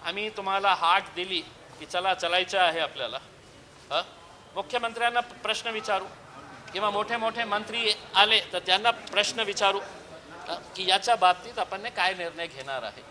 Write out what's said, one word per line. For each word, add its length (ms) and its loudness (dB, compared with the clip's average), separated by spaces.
आम्ही 240 -4
तुम्हाला 440 2
हाक 420 4
दिली 260 -2
की 60 -10
"चला, 280 0
चालायचं 460 0
आहे 200 4
आपल्याला." 400 -4
हं? 100 0
मुख्यमंत्र्यांना 640 0
प्रश्न 500 -4
विचारू 360 -2
किंवा 160 0
मोठे 280 0
मोठे 260 -2
मंत्री 500 -2
आले 260 6
तर 60 0
त्यांना 320 2
प्रश्न 480 -2
विचारू, 400 2
हं, 80 -6
की 140 -2
याच्या 260 6
बाबतीत 440 4
आपण 300 -4
काय 240 0
निर्णय 340 -6
घेणार 360 -8
आहे. 280 -10